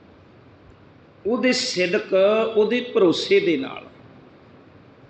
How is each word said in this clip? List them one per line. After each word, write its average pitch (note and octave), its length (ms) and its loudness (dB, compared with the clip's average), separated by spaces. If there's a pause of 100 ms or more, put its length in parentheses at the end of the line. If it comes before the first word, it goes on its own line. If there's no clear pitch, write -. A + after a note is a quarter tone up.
(1300)
ਉਹਦੇ B3 280 0
ਸਿਦਕ, F3+ 600 -2 (420)
ਉਹਦੇ G#3+ 380 0
ਭਰੋਸੇ F#3+ 460 2
ਦੇ E3 180 0
ਨਾਲ। A#2+ 260 -10 (1300)